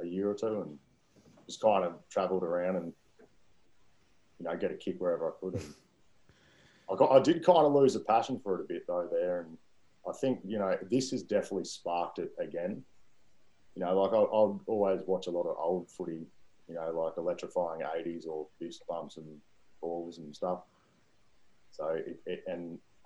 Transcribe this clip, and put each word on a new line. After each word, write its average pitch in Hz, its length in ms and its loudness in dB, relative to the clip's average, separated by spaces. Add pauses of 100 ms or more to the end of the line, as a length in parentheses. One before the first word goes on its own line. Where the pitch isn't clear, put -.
a 87 40 -6
year 95 240 -2
or 101 40 -2
two, 90 280 -2
and 73 160 -10 (680)
just - 140 -14
kind 101 240 6
of 87 100 -4 (160)
travelled 92 320 2
around 87 340 0
and, 85 160 -4 (1500)
you 85 60 -12
know, 82 120 -2
get 95 140 -2
a - 40 -8
kick 92 260 -6
wherever 82 280 0
I 80 120 -4
could. 92 140 -6
And 80 100 -4 (1300)
I 95 60 -2
got, 139 160 8
I 131 80 12
did 165 240 2
kind 175 220 10
of 143 60 6
lose 135 240 6
a 101 40 0
passion 117 420 2
for 95 160 0
it 80 40 -6
a - 20 -6
bit - 220 -8
though 87 240 -2
there, 87 300 0
and 82 160 -14 (500)
I 90 60 -6
think, - 340 -2
you 107 120 -4
know, 95 180 2 (140)
this 131 220 0
has 113 100 -4
definitely 98 420 -2
sparked 87 540 -4
it 82 200 -6
again. 90 440 -6 (920)
You 92 100 -6
know, 92 160 2
like, 95 120 2
I, - 40 4
I'll 101 500 4
always 101 400 2
watch 92 220 -2
a - 20 -6
lot 87 160 -2
of 82 120 -2
old 87 320 -2
footy, 82 360 -8 (420)
you 85 60 -12
know, 82 180 -4
like 82 240 -2
electrifying 85 640 -4 (160)
eighties 85 300 -6
or 78 200 -6 (120)
fist 85 280 -12
bumps 82 300 -8
and 80 100 -14 (540)
balls 85 380 -6
and 76 180 -14
stuff. 90 240 -2 (1120)
So, 76 180 -6
it, 82 360 -4
it, 90 200 -6
and 87 320 -8 (280)